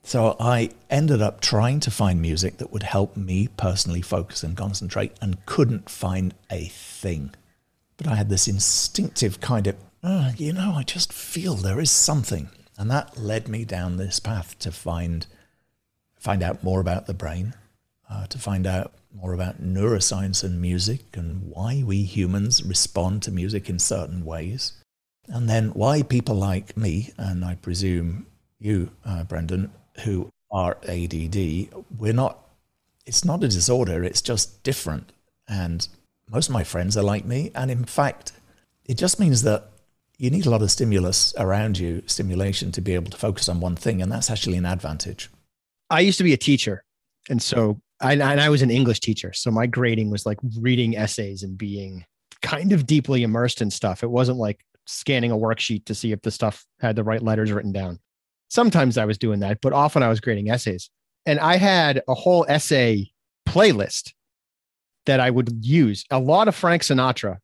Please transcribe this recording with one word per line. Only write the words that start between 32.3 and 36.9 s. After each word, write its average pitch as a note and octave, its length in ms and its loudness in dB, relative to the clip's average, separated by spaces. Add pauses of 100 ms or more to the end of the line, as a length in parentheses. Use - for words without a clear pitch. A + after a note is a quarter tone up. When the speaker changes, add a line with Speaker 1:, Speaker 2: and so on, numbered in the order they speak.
Speaker 1:
it's A#2+ 200 2
not E3 180 2
a C3+ 60 2
disorder, F#2 560 2
it's - 160 -2
just - 420 -4
different. D#2+ 480 -4 (380)
And F2 360 -4 (440)
most A2+ 180 -2
of C3+ 60 -2
my G#2+ 100 0
friends F2+ 320 -2